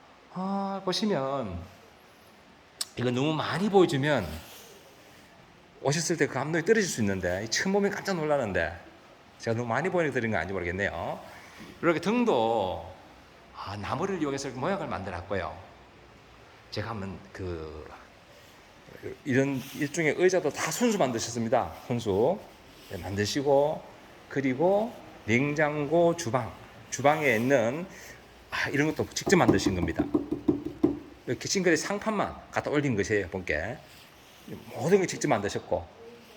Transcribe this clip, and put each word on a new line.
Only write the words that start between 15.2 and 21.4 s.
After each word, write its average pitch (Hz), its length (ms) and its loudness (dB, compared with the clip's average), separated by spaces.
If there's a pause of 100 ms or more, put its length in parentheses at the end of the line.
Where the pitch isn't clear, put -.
제가 110 200 -6
한번 98 280 -8 (140)
그, 80 560 -8 (1400)
이런 135 360 2 (140)
일종의 151 420 0
의자도 180 340 4
다 - 200 -4
손수 226 260 2
만드셨습니다. 117 800 0 (140)